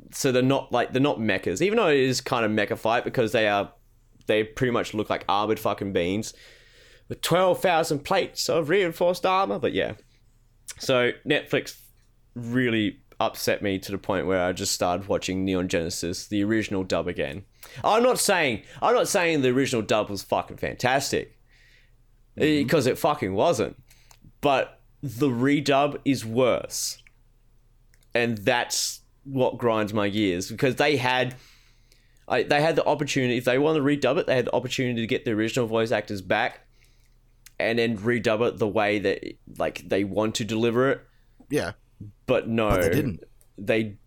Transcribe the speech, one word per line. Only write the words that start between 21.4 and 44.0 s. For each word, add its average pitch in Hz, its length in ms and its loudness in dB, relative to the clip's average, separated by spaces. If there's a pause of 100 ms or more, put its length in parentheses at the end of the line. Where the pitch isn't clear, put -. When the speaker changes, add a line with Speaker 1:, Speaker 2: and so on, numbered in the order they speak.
Speaker 2:
Mm-hmm. 147 260 2
Speaker 1:
eh, 135 60 -2
'cause 143 160 2
it 127 100 2
fucking 120 380 0
wasn't. 123 420 0 (640)
But 135 400 0 (220)
the 135 260 0
redub 139 800 2
is 123 180 0
worse, 113 760 -2 (1120)
and 117 240 0
that's - 600 -2 (240)
what 131 340 0
grinds 110 360 2
my 104 140 0
gears, 98 420 0
because 117 260 0
they 147 200 2
had, 127 400 0 (880)
I, 120 160 0
they 147 180 2
had 160 140 2
the 156 100 2
opportunity, 131 520 0
if 127 80 -4
they 127 120 2
wanted 151 220 2
to 131 60 0
redub 143 340 2
it, - 80 -2
they 127 80 2
had 127 120 0
the - 80 -2
opportunity 123 460 -2
to 113 60 -2
get 120 180 -2
the 123 60 -2
original 110 380 0
voice 113 240 0
actors 104 300 -4
back 107 440 -2 (920)
and 113 180 0
then 117 200 0
redub 113 500 0
it 95 100 -4
the 110 80 0
way 104 320 2
that, 95 240 0 (360)
like, 82 300 -4
they 98 140 2
want 104 340 -2
to 120 80 -2
deliver 117 460 2
it. - 120 -4 (480)
Speaker 2:
Yeah. 98 220 -2 (540)
Speaker 1:
But 117 220 2
no, 113 220 2
Speaker 2:
But 95 120 2
they 82 80 2
didn't. 98 300 -2 (360)
Speaker 1:
they 110 500 -2